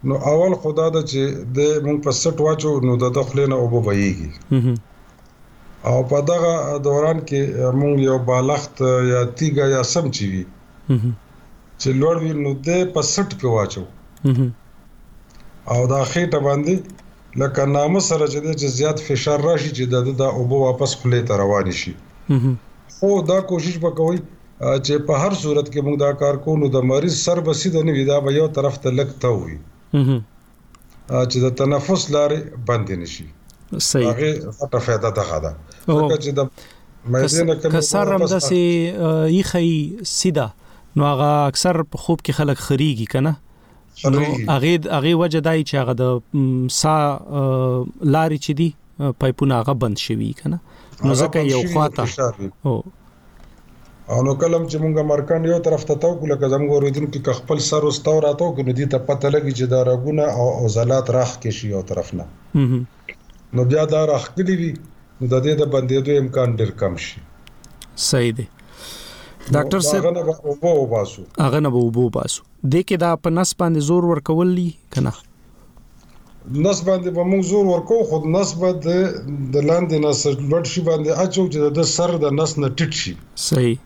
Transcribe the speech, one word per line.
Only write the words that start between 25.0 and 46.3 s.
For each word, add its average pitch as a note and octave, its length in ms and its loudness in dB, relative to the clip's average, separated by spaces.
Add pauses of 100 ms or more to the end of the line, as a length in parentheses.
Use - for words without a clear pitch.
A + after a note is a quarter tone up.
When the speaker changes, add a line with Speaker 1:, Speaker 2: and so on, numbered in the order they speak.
Speaker 1:
په D#3 60 2
هر E3+ 200 2
صورت D3 360 0
کې D3 120 -4
موږ C#3+ 180 0
دا C#3+ 120 2
کار C#3+ 240 0
کوو، D#3 220 -2
نو C#3+ 100 2
د C3 80 2
مریض C3+ 420 2
سر F3 220 0
به D#3+ 140 0
سیده D#3+ 300 0
نه D#3+ 80 2
وي، C3+ 140 2
دا C#3+ 140 4
به C#3 140 0
یو D#3 140 2
طرف C#3+ 320 -2
ته C3 120 -2
لږ B2+ 160 0 (140)
تاو A2 220 0
وي. D#2+ 140 -10 (360)
Speaker 2:
مهم. C3 300 2 (840)
Speaker 1:
ا، B2+ 160 2
چې B2 120 -2
د B2+ 120 2
تنفس C#3+ 640 0
لارې D3 280 2 (280)
بندې A2 240 0
نه E2+ 140 -6
شي. - 200 -14 (540)
Speaker 2:
صحیح. B2 320 0
Speaker 1:
هغې D3 200 0 (280)
غټه C3 180 -4
فایده A#2 320 0
دغه F2+ 300 -4
ده. D#2 160 -6 (340)
Speaker 2:
او. D3+ 200 2
Speaker 1:
ځکه D#3 140 0
چې C#3 40 -6
د C#3 120 -2
Speaker 2:
که - 880 -4
س-، D3 80 0
Speaker 1:
معدې E3+ 80 2
نه D#3+ 120 2
کومې D#3+ 160 -2
Speaker 2:
که D#3+ 100 4
سر D3+ 160 0
Speaker 1:
اوبه G3+ 140 2
واپس F#3 220 2
Speaker 2:
همداسې، F3+ 300 2 (340)
ا، D#3+ 300 2
ایښی E3+ 760 0
سیده، D3+ 500 -2 (420)
نو D3 100 4
هغه C#3+ 420 2
اکثر E3 360 0
په - 140 -8
خوب - 220 -2
کې - 120 -4
خلک C#3+ 260 0
خریږي، C3+ 480 0
که C3 140 -4
نه؟ D3+ 160 0 (680)
نو C#3 140 4
Speaker 1:
خریږي. C#3+ 300 -2
Speaker 2:
هغې، D3+ 260 2 (120)
هغې D3+ 260 2
وجه D#3+ 260 2
دا D#3+ 120 0
وي D#3+ 120 2
چې - 120 -4
هغه B2+ 180 0
د، A#2+ 100 0 (300)